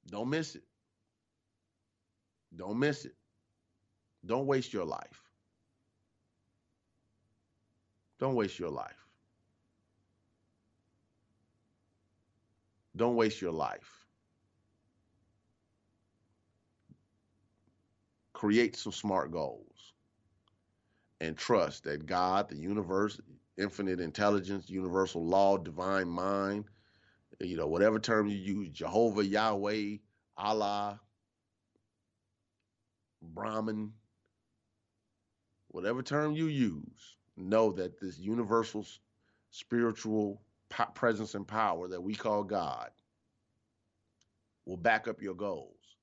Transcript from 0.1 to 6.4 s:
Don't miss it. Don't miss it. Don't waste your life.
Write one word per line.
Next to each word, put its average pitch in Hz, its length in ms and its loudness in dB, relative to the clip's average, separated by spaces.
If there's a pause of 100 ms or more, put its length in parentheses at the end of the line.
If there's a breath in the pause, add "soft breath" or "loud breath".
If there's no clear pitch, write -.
Don't 117 200 -4
miss 156 240 -2
it. 69 100 -18 (1900)
Don't 98 220 -4
miss 147 260 0
it. - 100 -16 (1080)
Don't 127 220 0
waste 135 260 2
your 95 120 0
life. - 380 -8 (3000)